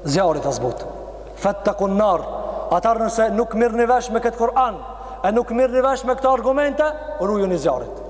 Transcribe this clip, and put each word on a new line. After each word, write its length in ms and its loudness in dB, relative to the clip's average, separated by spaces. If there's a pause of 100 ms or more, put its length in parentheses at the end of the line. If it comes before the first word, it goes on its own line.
Zjarri 380 2
ta 100 -2
zbut. 300 -4 (600)
Fattaqun 560 0
nar. 280 2 (460)
Atar 280 2
nëse 360 2
nuk 240 0
mirë 180 2
një 140 4
vesh 200 2
me 120 0
këtë 160 -2
Kur'an, 400 2 (440)
e 80 2
nuk 220 0
mirë 240 2
një 80 2
vesh 220 0
me 100 2
këto 160 4
argumente, 540 2 (340)
ruju 260 0
një 140 0
zjarrit. 480 -2